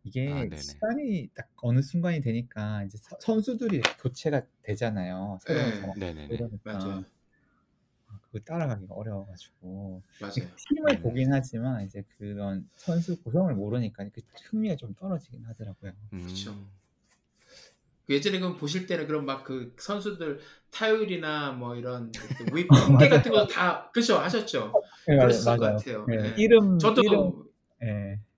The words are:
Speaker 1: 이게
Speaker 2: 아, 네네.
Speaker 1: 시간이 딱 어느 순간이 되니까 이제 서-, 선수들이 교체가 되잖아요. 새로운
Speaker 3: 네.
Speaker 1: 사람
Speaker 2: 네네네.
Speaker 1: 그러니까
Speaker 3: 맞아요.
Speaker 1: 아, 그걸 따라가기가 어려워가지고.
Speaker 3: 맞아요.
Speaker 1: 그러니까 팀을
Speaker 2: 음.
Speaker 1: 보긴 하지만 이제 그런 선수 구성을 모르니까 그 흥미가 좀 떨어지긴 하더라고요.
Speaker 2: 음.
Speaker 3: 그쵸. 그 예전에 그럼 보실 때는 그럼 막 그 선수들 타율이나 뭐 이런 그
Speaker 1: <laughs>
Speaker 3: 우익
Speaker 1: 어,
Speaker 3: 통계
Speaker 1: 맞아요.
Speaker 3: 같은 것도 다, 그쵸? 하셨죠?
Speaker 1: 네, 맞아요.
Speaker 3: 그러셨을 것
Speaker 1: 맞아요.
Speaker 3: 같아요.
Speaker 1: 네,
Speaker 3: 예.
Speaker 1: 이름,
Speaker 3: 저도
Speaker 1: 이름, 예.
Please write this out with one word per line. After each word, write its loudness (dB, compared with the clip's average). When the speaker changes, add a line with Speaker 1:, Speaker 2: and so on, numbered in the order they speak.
Speaker 1:
이게 -6
Speaker 2:
아, -4
네네. -10
Speaker 1:
시간이 -4
딱 -18
어느 2
순간이 -2
되니까 -4
이제 -14
서-, -18
선수들이 0
교체가 -2
되잖아요. -6
새로운 0
Speaker 3:
네. -6
Speaker 1:
사람 -10
Speaker 2:
네네네. -8
Speaker 1:
그러니까 -10
Speaker 3:
맞아요. -8
Speaker 1:
아, -20
그걸 -16
따라가기가 -6
어려워가지고. -12
Speaker 3:
맞아요. -12
Speaker 1:
그러니까 -6
팀을 -2
Speaker 2:
음. -14
Speaker 1:
보긴 0
하지만 -2
이제 -12
그런 -8
선수 -4
구성을 0
모르니까 -4
그 -20
흥미가 -2
좀 -12
떨어지긴 -8
하더라고요. -14
Speaker 2:
음. -10
Speaker 3:
그쵸. -12
그 0
예전에 0
그럼 -4
보실 -4
때는 -4
그럼 -4
막 -6
그 -10
선수들 -8
타율이나 -2
뭐 -8
이런 -10
그 -12
Speaker 1:
<laughs> -
Speaker 3:
우익 6
Speaker 1:
어, -
Speaker 3:
통계 10
Speaker 1:
맞아요. -
Speaker 3:
같은 8
것도 6
다, -2
그쵸? 2
하셨죠? 0
Speaker 1:
네, 6
맞아요. 8
Speaker 3:
그러셨을 6
것 2
Speaker 1:
맞아요. 2
Speaker 3:
같아요. -4
Speaker 1:
네, -
Speaker 3:
예. -2
Speaker 1:
이름, 8
Speaker 3:
저도 6
Speaker 1:
이름, 4
예. -4